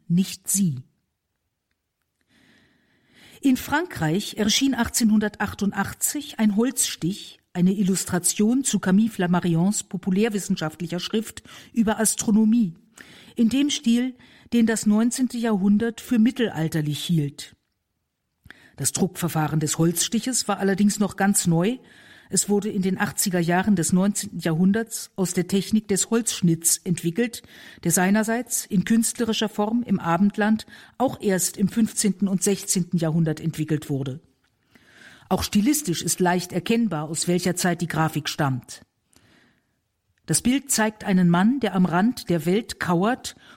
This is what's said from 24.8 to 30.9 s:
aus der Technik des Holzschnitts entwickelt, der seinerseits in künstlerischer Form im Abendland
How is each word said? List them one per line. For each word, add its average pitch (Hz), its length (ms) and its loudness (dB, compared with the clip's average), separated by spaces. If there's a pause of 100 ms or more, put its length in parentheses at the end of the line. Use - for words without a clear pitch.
aus 185 200 -2
der 175 120 0
Technik 202 420 -2
des 190 200 0
Holzschnitts 175 720 0
entwickelt, 190 640 -4 (420)
der 170 80 0
seinerseits 214 720 0
in 180 200 0
künstlerischer 226 640 0
Form 214 320 -2
im 196 180 -2
Abendland 202 680 2 (300)